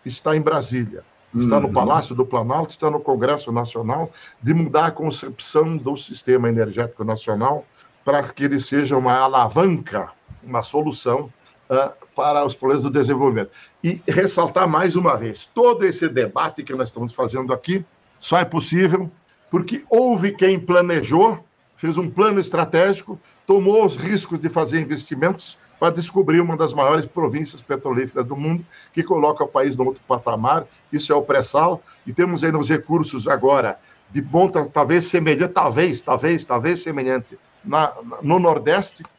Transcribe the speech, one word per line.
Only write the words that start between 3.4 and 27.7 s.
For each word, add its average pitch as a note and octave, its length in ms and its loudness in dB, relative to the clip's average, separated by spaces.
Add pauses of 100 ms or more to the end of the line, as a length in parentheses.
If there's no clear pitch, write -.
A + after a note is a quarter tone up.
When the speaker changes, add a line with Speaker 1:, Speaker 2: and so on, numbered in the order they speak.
Speaker 1:
Nacional, A#2+ 580 -4 (320)
de C3 140 0
mudar D#3+ 320 2
a D#3+ 60 0
concepção D#3 840 -2
do C#3 200 -4
sistema B2 520 0
energético A2+ 540 -2
nacional A2 640 -2 (400)
para C#3+ 180 2
que - 220 -8
ele C#3 160 0
seja C#3 360 0
uma B2+ 180 2
alavanca, C3 960 2 (340)
uma A#2 180 -4
solução, C#3+ 640 -4 (400)
ah, C3+ 240 0 (220)
para D3 320 0
os C3 80 -4
problemas C3 300 0
do C#3 60 -2
desenvolvimento. C3 600 0 (320)
E E3+ 240 -4
ressaltar F3+ 640 0
mais E3 260 0
uma E3 220 2
vez: G#2+ 360 -10
todo A#3+ 320 4
esse E3+ 240 0
debate C#3+ 540 -2
que C3+ 120 -10
nós B2+ 140 -4
estamos A#2 240 -10
fazendo B2+ 400 -4
aqui F3 320 -4 (360)
só - 180 0
é F3+ 60 2
possível E3+ 640 0 (400)
porque F#3 400 -4
houve A3+ 420 2
quem F#3+ 260 4
planejou, E3+ 800 2 (380)
fez D#3+ 220 -4
um F3 100 -2
plano G3+ 320 2
estratégico, E3+ 800 0 (260)
tomou G3+ 380 6
os D3 120 0
riscos E3 440 -4
de D#3+ 80 -2
fazer D#3+ 320 0
investimentos D3 800 -4 (200)
para - 160 2
descobrir E3+ 460 2
uma E3+ 160 0
das D3+ 160 0
maiores C#3+ 340 2
províncias D3 540 -4
petrolíferas C3 680 -4